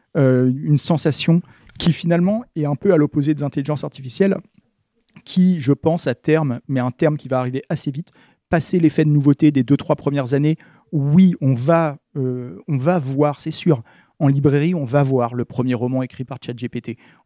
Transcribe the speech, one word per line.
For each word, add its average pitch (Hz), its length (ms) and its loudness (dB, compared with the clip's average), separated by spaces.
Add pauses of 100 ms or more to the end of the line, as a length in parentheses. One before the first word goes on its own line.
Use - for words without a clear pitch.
(180)
euh, 127 340 4 (120)
une 147 160 2
sensation 165 640 0 (340)
qui 165 160 0
finalement 175 500 0 (120)
est 151 100 -2
un 147 80 -2
peu 196 180 0
à 170 60 4
l'opposé 147 380 0
des 143 80 -6
intelligences 143 400 -4
artificielles, 143 520 -2 (880)
qui, 185 340 2
je 139 140 0
pense, 165 340 -2
à 123 80 -2
terme, 151 520 0
mais 135 120 -2
un 123 100 -2
terme 151 280 0
qui - 100 -16
va 131 100 -2
arriver 127 320 -4
assez 151 220 -6
vite, 139 180 -12 (400)
passer 175 300 0
l'effet 160 260 2
de 151 60 2
nouveauté 147 400 4
des 139 120 0
deux, 139 140 2
trois - 180 -2
premières 143 380 -4
années, 151 240 0 (340)
oui, 170 480 4
on 135 140 2
va, 147 440 0 (200)
euh, 127 500 -6
on 143 100 -2
va 165 200 0
voir, 139 420 -2
c'est 160 120 -8
sûr, 147 320 0 (340)
en 147 100 0
librairie, 143 460 2
on 147 120 -4
va 139 180 0
voir 123 320 0
le 120 100 -4
premier 123 300 -4
roman 127 260 -4
écrit 131 220 -12
par 127 200 -12
chat 123 140 -10
G 120 100 -8
P 120 140 -10
T, - 160 -12 (280)